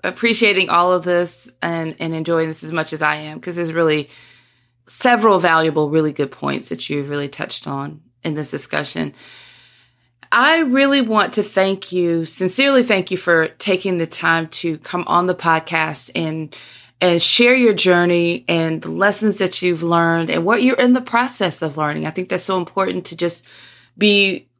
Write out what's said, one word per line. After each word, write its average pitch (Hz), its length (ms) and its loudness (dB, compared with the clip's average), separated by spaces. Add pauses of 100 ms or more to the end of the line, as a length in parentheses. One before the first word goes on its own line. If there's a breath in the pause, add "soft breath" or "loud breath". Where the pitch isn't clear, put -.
appreciating 208 640 0
all 175 220 4
of 175 140 0
this 175 440 -2 (120)
and, 165 380 -6
and 165 140 -6
enjoying 160 360 -2
this 160 160 -10
as 160 80 -8
much 156 180 -4
as 156 100 -6
I 151 140 0
am, 151 240 -12
'cause 175 160 -10
there's 170 160 -4
really 156 380 0 (800 soft breath)
several 220 520 2
valuable, 160 500 2
really 156 220 2
good 139 200 -4
points 143 360 -6
that - 220 -8
you've 143 200 -4
really 143 200 -6
touched - 360 -10
on 143 360 -8 (220)
in 160 100 -4
this 151 180 -6
discussion. - 600 -6 (1200 loud breath)
I 302 260 4
really 277 400 4
want 214 320 0
to 208 100 0
thank 196 480 -2
you, 170 340 0
sincerely 254 560 2
thank 196 300 0
you 185 60 -2
for 165 320 2
taking 185 500 -2
the 165 80 -2
time 165 400 -2
to 160 320 -6
come - 260 -6
on 175 220 2
the 175 80 0
podcast 160 800 -2
and, 160 400 -6 (440 loud breath)
and 175 220 4
share 240 320 4
your 240 200 4
journey 175 720 2
and 165 340 0
the 165 80 -10
lessons 202 480 0
that 185 240 -2
you've 170 220 -2
learned 165 480 2
and 165 120 0
what 214 200 2
you're 254 120 4
in 247 180 4
the 247 80 2
process 233 600 -2
of 151 160 -6
learning. 156 300 -2
I - 20 -4
think 180 200 -8
that's 185 140 -4
so 190 140 -2
important 185 480 -4
to 165 100 -10
just 165 300 -4 (500 loud breath)
be 101 520 2 (120)